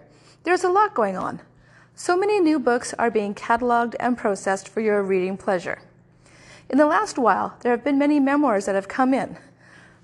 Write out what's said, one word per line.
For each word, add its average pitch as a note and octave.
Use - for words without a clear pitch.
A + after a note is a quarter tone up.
there's F4+
a F#4
lot G4
going G3
on. -
So -
many G#4
new D#4
books A#3+
are A#3
being G#3
cataloged A#3
and B3
processed G3
for -
your G#3
reading F#3+
pleasure. -
In -
the D4+
last F#4
while, G#3
there A#3+
have A#3+
been C#4+
many D4
memoirs C4+
that G3
have G3
come C4
in, -